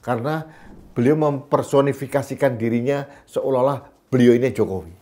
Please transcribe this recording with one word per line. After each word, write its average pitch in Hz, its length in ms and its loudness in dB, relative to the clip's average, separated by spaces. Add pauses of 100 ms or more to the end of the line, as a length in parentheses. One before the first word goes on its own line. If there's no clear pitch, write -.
Karena 131 400 -4 (500)
beliau 143 240 2
mempersonifikasikan 139 1400 -2
dirinya 120 480 -2 (240)
seolah-olah 131 800 -4
beliau 123 240 6
ini 123 160 2
Jokowi. 90 520 -6